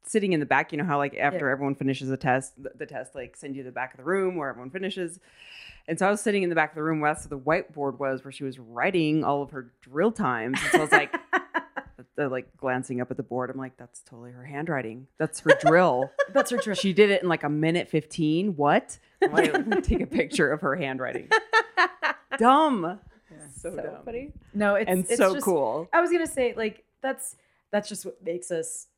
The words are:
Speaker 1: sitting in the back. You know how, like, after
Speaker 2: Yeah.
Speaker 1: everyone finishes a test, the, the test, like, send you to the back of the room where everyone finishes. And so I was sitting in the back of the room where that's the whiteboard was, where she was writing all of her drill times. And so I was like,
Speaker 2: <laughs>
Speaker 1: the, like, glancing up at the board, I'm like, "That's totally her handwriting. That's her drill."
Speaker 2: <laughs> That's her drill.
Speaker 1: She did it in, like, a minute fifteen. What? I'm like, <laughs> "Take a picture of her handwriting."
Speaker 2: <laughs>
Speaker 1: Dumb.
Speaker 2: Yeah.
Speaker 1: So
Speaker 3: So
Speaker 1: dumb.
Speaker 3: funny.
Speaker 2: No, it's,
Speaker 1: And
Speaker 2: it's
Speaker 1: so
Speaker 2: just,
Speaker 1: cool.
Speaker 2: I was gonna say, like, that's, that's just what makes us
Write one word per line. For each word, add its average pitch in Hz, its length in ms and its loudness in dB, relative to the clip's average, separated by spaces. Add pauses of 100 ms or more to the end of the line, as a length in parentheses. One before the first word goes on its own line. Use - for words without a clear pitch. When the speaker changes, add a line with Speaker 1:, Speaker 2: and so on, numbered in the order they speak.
Speaker 1:
sitting 202 300 0
in 156 80 2
the 139 60 -4
back. 143 260 2
You 151 60 -6
know 147 60 -2
how, 147 140 0
like, 143 180 -2
after 147 300 0
Speaker 2:
Yeah. 127 60 2
Speaker 1:
everyone 139 240 -2
finishes 135 340 -2
a 135 60 -2
test, 131 440 -2
the, 139 140 -14
the 151 120 -12
test, 131 280 -14
like, 123 220 -14
send 139 180 -12
you 135 80 -12
to 127 60 -12
the 123 40 -16
back 123 220 -8
of - 40 -20
the 131 60 -20
room 185 300 0
where 147 140 -4
everyone 123 220 -10
finishes. 185 500 -6 (680)
And 160 120 -4
so 185 80 2
I 196 40 4
was 208 100 0
sitting 202 220 0
in 175 60 0
the 170 60 0
back 156 160 4
of - 60 -20
the 156 60 -6
room 156 180 0
where 147 120 2
that's - 140 -6
the 143 120 -8
whiteboard 139 600 -2
was, 135 260 -4
where 135 80 -16
she 147 120 -12
was 131 140 -8
writing 151 680 0
all 143 180 0
of 131 80 -10
her 131 200 -12 (120)
drill 156 300 0
times. 127 500 -2
And - 100 -2
so 359 60 6
I - 40 6
was 311 100 2
like, 320 220 2 (520)
Speaker 2:
<laughs> - 500 -16
Speaker 1:
the, 147 120 -2
like, 127 280 -8
glancing 127 440 -2
up 123 100 -4
at 127 60 -6
the 135 60 -8
board, 123 280 -4
I'm 131 60 -10
like, 131 200 -12
"That's - 260 -20
totally 123 300 -20
her 123 120 -20
handwriting. 139 600 -6 (120)
That's 156 220 -2
her - 100 2 (100)
drill." 139 500 4 (100)
Speaker 2:
<laughs> 554 120 -2
That's - 180 2
her 240 80 -2
drill. 208 180 -2
Speaker 1:
She 196 160 0
did 202 180 8
it 196 120 2
in, 180 60 0
like, 160 160 0
a 147 40 -2
minute 156 400 0
fifteen. 160 680 0
What? 147 420 2 (240)
I'm - 100 2
like, 403 200 4
<laughs> 349 320 0
"Take - 160 2
a - 60 -4
picture 165 440 2
of 156 120 0
her 143 140 0
handwriting." 131 520 -6 (540)
Speaker 2:
<laughs> - 560 -4
Speaker 1:
Dumb. 262 440 6 (480)
Speaker 2:
Yeah. 160 60 -20 (180)
Speaker 1:
So - 160 -10
Speaker 3:
So 196 120 -10
Speaker 1:
dumb. 151 220 -10
Speaker 3:
funny. 254 280 -12 (220)
Speaker 2:
No, 202 200 2
it's, 202 160 2
Speaker 1:
And 185 140 4
Speaker 2:
it's 233 120 0
Speaker 1:
so 190 180 6
Speaker 2:
just, 269 100 -4
Speaker 1:
cool. 151 480 0
Speaker 2:
I 339 80 6
was 349 100 2
gonna 330 160 2
say, 240 300 -2
like, 220 280 -6 (180)
that's, - 340 -8 (340)
that's 208 180 -2
just 208 160 -12
what - 200 -12
makes 175 260 -6
us - 360 -6 (100)